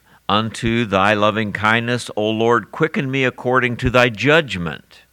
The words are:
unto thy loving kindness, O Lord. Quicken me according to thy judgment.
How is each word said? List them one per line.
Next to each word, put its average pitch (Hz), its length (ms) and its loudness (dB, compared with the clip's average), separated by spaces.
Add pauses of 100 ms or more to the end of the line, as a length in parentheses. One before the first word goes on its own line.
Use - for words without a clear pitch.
(280)
unto 110 560 0
thy 101 300 2
loving 104 380 0
kindness, 113 640 0
O 107 120 -2
Lord. 113 440 0
Quicken 156 360 -2
me 135 160 -2
according 123 540 0
to 131 100 -2
thy 123 200 4
judgment. 107 920 -2 (100)